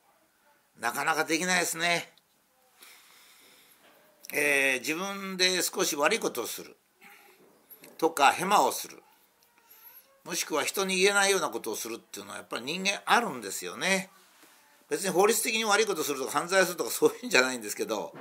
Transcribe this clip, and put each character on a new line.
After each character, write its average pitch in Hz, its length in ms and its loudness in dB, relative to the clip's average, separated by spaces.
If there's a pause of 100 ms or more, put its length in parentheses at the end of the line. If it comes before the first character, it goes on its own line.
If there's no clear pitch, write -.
(800)
な 117 120 -2
か 143 120 -4
な 156 100 2
か 151 100 0
で 151 140 0
き 175 80 -2
な 185 100 2
い 175 40 4
で 170 60 0
す 165 120 -6
ね。 170 340 0 (2250)
え 139 440 2
ー、 123 40 -4
自 143 160 -4
分 196 400 -8
で 185 260 2
少 - 220 -2
し 160 100 -2
悪 156 220 2
い - 20 0
こ 151 120 -2
と 117 120 -4
を 104 40 -6
す - 160 -10
る - 140 -20 (1200)
と 160 120 2
か、 143 220 6
ヘ 156 120 0
マ 190 220 6
を 110 60 2
す - 160 -8
る、 - 120 -20 (1200)
も 170 100 -10
し 160 100 -2
く 156 120 -4
は 139 80 0
人 196 200 -2
に 190 140 -2
言 196 140 4
え - 20 0
な 196 140 4
い - 20 4
よ 196 80 4
う - 20 0
な 147 100 -2
こ 113 100 -6
と 117 100 -8
を 104 60 -4
す 113 120 -10
る 113 80 -10
っ - 20 -14
て - 200 -18
い 101 40 -12
う 101 40 -16
の 101 60 -16
は 98 60 -12
や 98 40 -14
っ - 60 -20
ぱ 143 100 -6
り 117 60 -10
人 170 180 -6
間 196 240 0
あ 208 140 4
る 220 100 -4
ん 131 100 -8
で 101 120 -8
す - 120 -8
よ 90 120 -8
ね。 185 340 -2 (800)
別 160 140 -4
に 196 60 0
法 180 180 4
律 226 120 2
的 226 140 -2
に 220 100 -2
悪 208 200 4
い - 20 -8
こ 196 80 -2
と 156 60 -6
を 147 40 -4
す 135 80 -2
る 135 60 -4
と 131 80 -4
か、 104 60 -6
犯 156 160 -2
罪 190 160 4
す 175 80 -6
る 170 40 -10
と 160 60 -4
か、 117 80 -4
そ - 160 2
う 151 40 8
い - 20 -10 (100)
う 127 40 -10
ん 123 40 -8
じ 151 80 6
ゃ 131 40 6
な 131 100 2
い 123 60 -6
ん 113 40 -10
で 104 80 -8
す - 60 -8
け 113 100 -4
ど、 104 340 -6